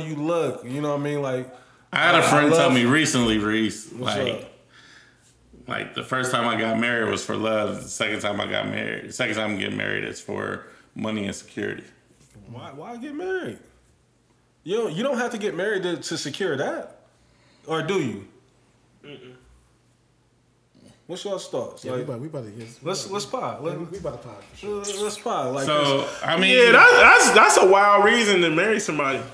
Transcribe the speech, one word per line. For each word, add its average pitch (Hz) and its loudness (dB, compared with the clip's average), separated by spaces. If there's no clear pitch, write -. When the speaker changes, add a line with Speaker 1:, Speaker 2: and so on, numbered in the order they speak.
Speaker 1:
you 156 -8
look." 151 -2
You 131 -8
know 147 -4
what 143 -2
I - -6
mean? 147 -4
Like, 127 -6
Speaker 2:
I - -2
had 170 6
a 165 6
Speaker 1:
I - 6
Speaker 2:
friend 147 6
tell 165 6
Speaker 1:
love 127 2
Speaker 2:
me 120 4
recently, 123 4
Reese, 107 -2
Speaker 1:
What's 123 -6
Speaker 2:
like, 127 -2
Speaker 1:
up? - -14
Speaker 2:
like, 58 -10
the - -8
first 127 -4
time 120 0
I 117 0
got 110 -2
married 113 0
was 98 -2
for 107 -6
love. 104 -2
The - -14
second 107 -4
time 101 -4
I 98 -4
got 104 -4
married, 107 -8
the 107 -16
second 113 -4
time 107 -4
I'm 98 -6
getting 101 -6
married 104 -6
is - -12
for 95 -10
money 110 -6
and 98 -8
security. - -10
Speaker 1:
Why, 117 -18
why 202 -16
get 285 -14
married? 349 -8
You 180 -6
don't, 214 -4
you 190 -4
don't 269 -2
have 247 -4
to 233 -6
get 196 -4
married 190 -4
to, 175 -4
to 156 -8
secure 147 -6
that. 247 -8
Or 160 -4
do 180 -2
you? 101 -6
Speaker 3:
Mm-mm. 127 -20
Speaker 1:
What's 180 -12
y'all's 196 -8
thoughts? - -8
Speaker 4:
Yeah, 127 -8
Speaker 1:
Like, 127 -4
Speaker 4:
we 120 -6
about, 120 -10
we 147 -10
about 147 -10
to 107 -14
get, 113 -16
Speaker 1:
let's, 190 -6
let's 202 -6
pod. 156 -6
Speaker 4:
yeah, 160 -4
Speaker 1:
Let, 151 -6
Speaker 4:
we, 170 -10
we 180 -12
about 127 -10
to 131 -18
pod 104 -20
for - -20
sure. 202 -8
Speaker 1:
let's 208 -6
pod. 143 -4
Like, 139 -4
Speaker 2:
So, 143 2
Speaker 1:
'cause - -8
Speaker 2:
I 165 0
mean, 190 6
Speaker 3:
Yeah, 240 8
that, 466 10
that's, 262 4
that's 226 8
a - 8
wild 202 6
reason 208 4
to 165 2
marry 208 0
somebody. 143 -4